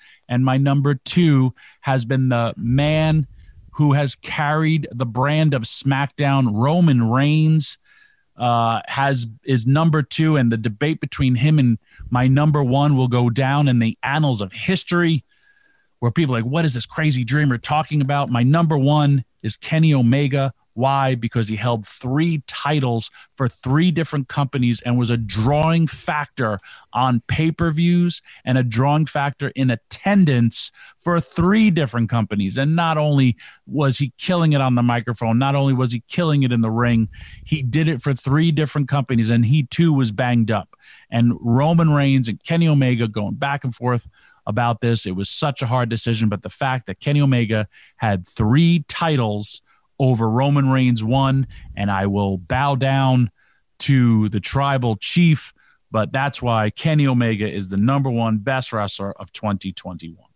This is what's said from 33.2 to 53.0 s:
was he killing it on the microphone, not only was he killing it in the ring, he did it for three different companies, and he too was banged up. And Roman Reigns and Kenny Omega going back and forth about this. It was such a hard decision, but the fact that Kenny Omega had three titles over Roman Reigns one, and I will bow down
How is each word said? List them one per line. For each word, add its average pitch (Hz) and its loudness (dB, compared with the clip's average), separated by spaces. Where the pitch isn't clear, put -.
was 135 0
he 139 -4
killing 170 0
it 139 2
on 127 2
the 123 2
microphone, 120 -2
not 139 0
only 139 2
was 127 0
he 120 -6
killing 151 0
it 123 0
in 117 2
the 113 0
ring, 117 0
he 156 -4
did 147 0
it 139 -2
for 143 0
three 156 0
different 147 -2
companies, 123 0
and 117 2
he 147 2
too 165 0
was 127 0
banged 117 0
up. 104 -4
And 117 2
Roman 156 2
Reigns 135 2
and 95 -8
Kenny 170 0
Omega 123 2
going 104 -6
back 139 -4
and 123 -8
forth 120 -4
about 117 -2
this. 117 0
It 92 -6
was 98 -6
such - -4
a 135 -4
hard 120 -2
decision, 113 -2
but 101 -4
the 104 -12
fact 131 -4
that 92 -10
Kenny 147 0
Omega 117 0
had 101 -2
three 151 2
titles 117 -4
over 120 2
Roman 135 2
Reigns 127 2
one, 135 0
and 101 -2
I 98 0
will 98 0
bow 127 -2
down 131 2